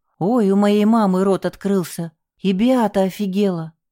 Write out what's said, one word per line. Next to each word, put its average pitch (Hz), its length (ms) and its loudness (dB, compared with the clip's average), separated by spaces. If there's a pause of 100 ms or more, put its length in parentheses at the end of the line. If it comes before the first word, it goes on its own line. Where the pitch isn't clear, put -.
(200)
Ой, 202 320 0
у 196 40 2
моей 208 300 2
мамы 202 380 2
рот 190 220 0
открылся, 175 680 -6 (260)
и 190 160 -2
Беата 214 480 0
офигела. 190 720 -4 (180)